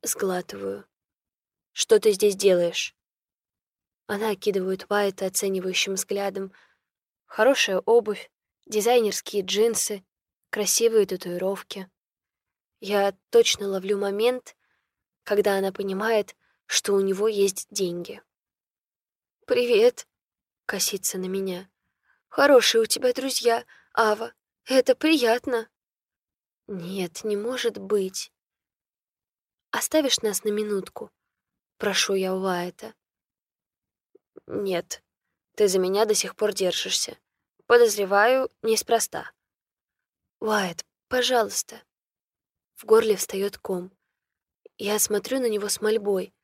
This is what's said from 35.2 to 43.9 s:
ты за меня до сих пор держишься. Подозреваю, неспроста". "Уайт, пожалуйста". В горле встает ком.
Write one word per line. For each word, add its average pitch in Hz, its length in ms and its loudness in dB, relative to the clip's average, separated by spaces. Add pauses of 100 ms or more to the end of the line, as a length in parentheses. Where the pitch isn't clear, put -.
ты 208 140 4
за 190 100 2
меня 190 260 2
до 214 100 2
сих - 220 -4
пор 208 160 -2
держишься. - 640 -4 (480)
Подозреваю, 220 840 4 (120)
неспроста". 220 680 -2 (1080)
"Уайт, 202 440 -4 (240)
пожалуйста". 240 720 -2 (920)
В - 100 -20
горле 220 320 4
встает 196 420 -6
ком. 185 320 -8 (880)